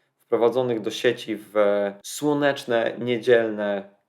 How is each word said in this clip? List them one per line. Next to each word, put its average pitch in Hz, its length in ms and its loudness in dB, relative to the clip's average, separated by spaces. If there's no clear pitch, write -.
wprowadzonych 117 600 0
do 104 100 -6
sieci 120 440 -2
w - 180 -14
słoneczne, 139 960 -2
niedzielne, 110 840 0